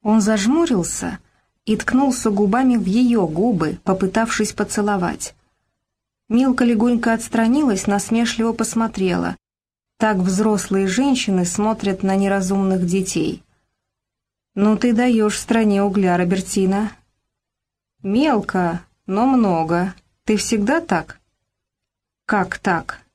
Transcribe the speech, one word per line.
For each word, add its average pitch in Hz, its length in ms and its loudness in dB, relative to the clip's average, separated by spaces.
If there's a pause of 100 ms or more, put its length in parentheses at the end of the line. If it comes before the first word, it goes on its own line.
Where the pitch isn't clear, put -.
Он 220 180 4
зажмурился 220 960 0 (460)
и 214 120 0
ткнулся 254 540 0
губами 226 460 2
в 190 100 0
её 233 400 2
губы, 165 580 0
попытавшись 208 680 0
поцеловать. 202 840 -4 (920)
Милка 254 360 2
легонько 233 480 2
отстранилась, 226 720 0
насмешливо 226 680 0
посмотрела. 190 840 -2 (600)
Так 214 200 0
взрослые 196 680 0
женщины 208 580 0
смотрят 202 580 -2
на 190 120 0
неразумных 190 720 0
детей. 170 560 -2 (1120)
«Ну 208 220 2
ты 247 160 0
даёшь 226 460 2
стране 214 440 2
угля, 190 340 2
Робертина». 190 760 -2 (1120)
«Мелко, 196 800 0 (240)
но 208 200 0
много. 180 680 0 (300)
Ты 214 120 0
всегда 226 440 0
так?» - 400 -4 (1040)
«Как 185 320 -2
так?» - 420 -4 (140)